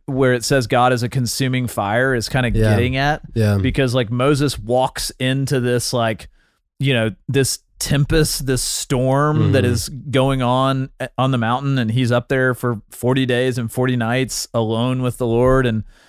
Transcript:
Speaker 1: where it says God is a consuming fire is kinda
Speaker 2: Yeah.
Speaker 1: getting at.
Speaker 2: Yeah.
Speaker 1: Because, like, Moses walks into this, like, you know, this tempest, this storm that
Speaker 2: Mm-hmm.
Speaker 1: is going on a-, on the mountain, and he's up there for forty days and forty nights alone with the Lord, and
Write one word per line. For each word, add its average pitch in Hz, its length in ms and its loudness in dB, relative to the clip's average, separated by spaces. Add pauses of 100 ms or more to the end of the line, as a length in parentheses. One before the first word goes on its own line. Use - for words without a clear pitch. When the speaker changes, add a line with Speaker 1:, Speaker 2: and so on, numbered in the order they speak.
Speaker 1:
where 131 280 2
it 120 100 -2
says 131 240 2
God 127 240 4
is 120 100 0
a 123 60 -2
consuming 127 580 -2
fire 117 480 0
is 113 140 -2
kinda 123 220 0
Speaker 2:
Yeah. 110 200 2
Speaker 1:
getting 123 260 0
at. 147 260 -2 (120)
Speaker 2:
Yeah. 104 240 2
Speaker 1:
Because, 127 340 0
like, 123 160 0
Moses 131 480 0
walks 123 640 -2
into 131 400 -2
this, 123 340 -2
like, 117 360 -2 (500)
you 135 160 0
know, 113 160 0 (160)
this 135 320 0 (220)
tempest, 147 680 0
this 131 160 0
storm 147 920 0
that 131 120 4
Speaker 2:
Mm-hmm. 123 80 2
Speaker 1:
is 120 160 -2
going 131 540 0
on 131 480 0 (100)
a-, 131 80 -6 (100)
on 131 140 2
the 131 60 0
mountain, 131 400 0
and 113 120 0
he's 120 220 2
up 120 160 0
there 131 260 2
for 120 360 -4
forty 131 360 0
days 123 320 0
and 113 140 -6
forty 127 240 0
nights 120 580 -2
alone 117 480 0
with 123 160 -4
the 127 80 -2
Lord, 127 400 4
and 110 160 0 (260)